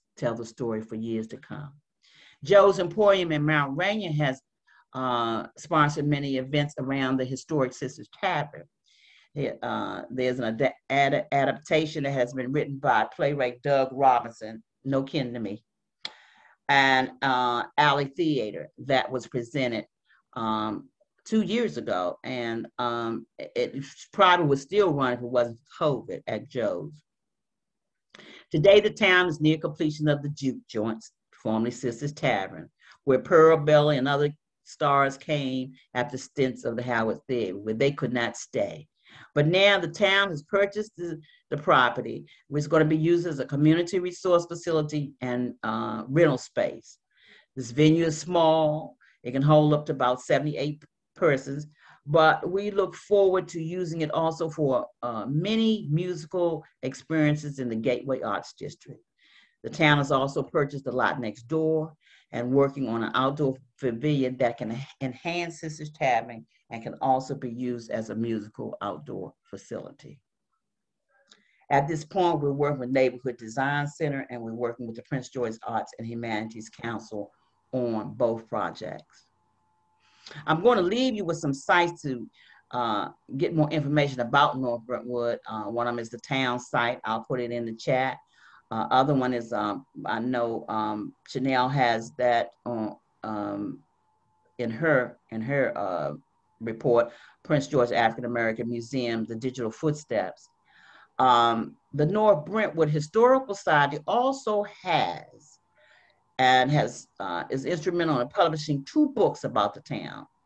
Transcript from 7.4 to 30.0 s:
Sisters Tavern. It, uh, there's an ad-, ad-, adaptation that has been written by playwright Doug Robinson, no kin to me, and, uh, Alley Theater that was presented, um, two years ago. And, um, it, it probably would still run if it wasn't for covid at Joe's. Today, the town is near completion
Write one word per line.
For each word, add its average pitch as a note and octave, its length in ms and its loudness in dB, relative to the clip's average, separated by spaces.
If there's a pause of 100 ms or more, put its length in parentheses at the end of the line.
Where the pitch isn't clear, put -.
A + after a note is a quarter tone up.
Sisters - 360 -10 (120)
Tavern. F3 440 -4 (680)
It, C3+ 300 -4
uh, G#2 480 -6
there's B2+ 260 -2
an A2+ 240 -2
ad-, C3 120 2 (180)
ad-, C#3 400 2
adaptation D3 720 0
that C#3 80 -2
has B2+ 200 0
been C3 200 -6
written C#3 260 -2
by B2+ 340 2
playwright C#3+ 520 -2
Doug C#3 280 2
Robinson, A#2+ 680 0 (240)
no C3+ 160 0
kin C3 320 -4
to B2 60 -8
me, G#2 240 -8 (1040)
and, C3+ 420 6 (100)
uh, B2+ 420 0 (140)
Alley C#3+ 280 4
Theater B2+ 640 -4 (160)
that C3 260 0
was B2+ 160 -6
presented, A#2+ 560 -4 (540)
um, A2 500 -4 (380)
two A3 160 2
years G3+ 340 -2
ago. F#2+ 480 -4
And, A#2 420 -6 (140)
um, A#2 480 -4 (100)
it, - 180 -14
it B2+ 300 -4 (280)
probably F3+ 320 6
would C#3 140 2
still F#3 340 2
run C3 180 0
if B2 80 -4
it B2 60 -8
wasn't A#2+ 340 0 (180)
for C3+ 300 0
covid F2+ 200 -10
at G#2+ 200 -6
Joe's. G2+ 560 -6 (1500)
Today, G3 280 8
the G#3 100 4
town F#3 380 4
is D3+ 140 -2
near D#3 160 4
completion D3+ 500 -2